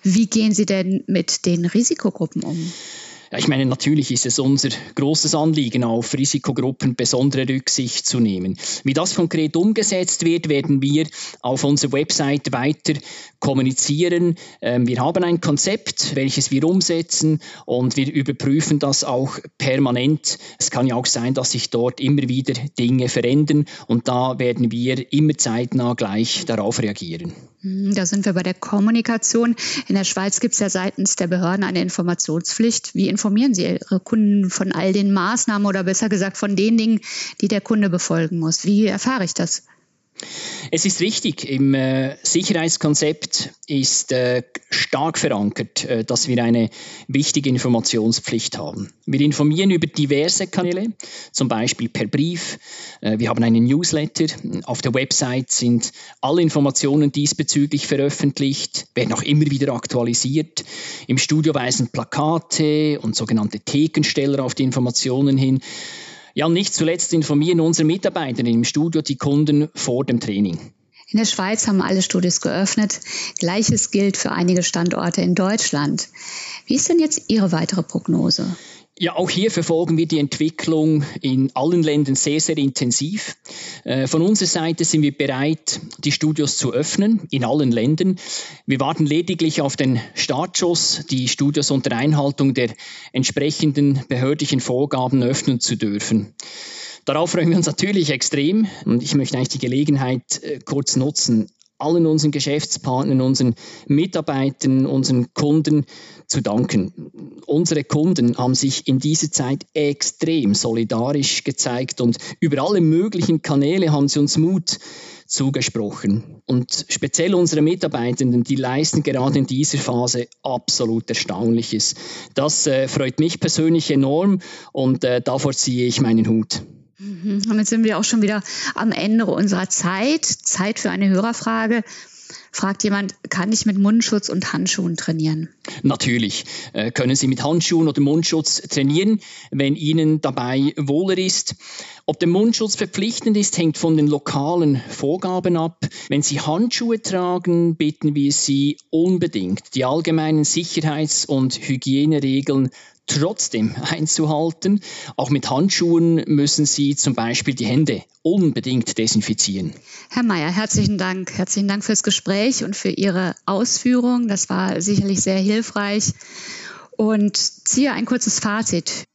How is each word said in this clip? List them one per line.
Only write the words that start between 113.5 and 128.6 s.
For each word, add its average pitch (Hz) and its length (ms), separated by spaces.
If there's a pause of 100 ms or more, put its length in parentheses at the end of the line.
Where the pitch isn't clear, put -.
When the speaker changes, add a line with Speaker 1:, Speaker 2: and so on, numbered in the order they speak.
Speaker 2:
haben 143 160
sie 139 120
uns 143 180
Mut 175 420 (480)
zugesprochen. 113 1200
Und - 440
speziell - 460
unsere 165 260
Mitarbeitenden, 127 840
die 139 120
leisten 135 480
gerade 139 340
in 135 80
dieser 139 320
Phase 123 500 (140)
absolut 117 680
Erstaunliches. 113 840 (400)
Das, 147 320
äh, 135 220
freut 131 320
mich 165 200
persönlich 160 520
enorm, 151 480 (340)
und, 131 300
äh, 123 180
davor 131 320
ziehe 123 320
ich 123 160
meinen 113 260
Hut. 113 360 (360)
Speaker 1:
Mhm. 196 480
Damit 214 200
sind 226 160
wir 214 160
auch 214 40
schon 220 200
wieder 208 180 (320)